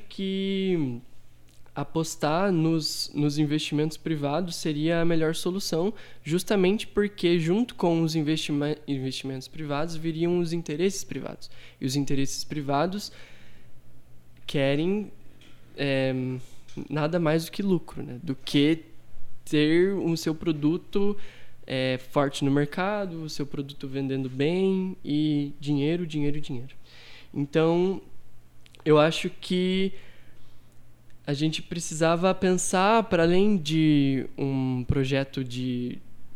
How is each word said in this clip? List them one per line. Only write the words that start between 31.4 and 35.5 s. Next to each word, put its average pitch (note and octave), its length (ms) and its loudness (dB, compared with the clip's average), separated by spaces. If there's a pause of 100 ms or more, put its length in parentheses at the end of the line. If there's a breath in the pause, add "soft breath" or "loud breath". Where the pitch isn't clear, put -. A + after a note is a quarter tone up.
precisava E3+ 720 0
pensar, F#3+ 680 4
para E3+ 220 2
além F#3+ 340 6
de D3 680 4 (120)
um C3 460 0
projeto C3+ 580 0
de B2 560 -4 (380)